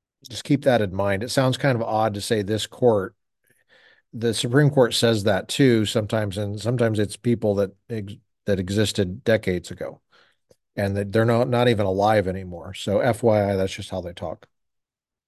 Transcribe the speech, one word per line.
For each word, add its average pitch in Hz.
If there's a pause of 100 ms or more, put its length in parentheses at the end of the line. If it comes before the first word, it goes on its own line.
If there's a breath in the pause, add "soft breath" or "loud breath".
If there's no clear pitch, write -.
(300)
just -
keep 143
that 120
in 92
mind. 98
It 123
sounds 131
kind 135
of 113
odd 110
to 101
say 107
this 104
court. 107 (1000 soft breath)
The 113
Supreme 139
Court 127
says 113
that 101
too 117
sometimes, 104
and 104
sometimes 113
it's 101
people 110
that 98 (180)
ex-, 104 (280)
that 98
existed 98
decades 95
ago, - (720 soft breath)
and 98
that 101
they're 113
not, 117
not 123
even 107
alive 98
anymore. 92
So 104
F 117
Y 104
I, 98
that's 95
just -
how 92
they 87
talk. - (800)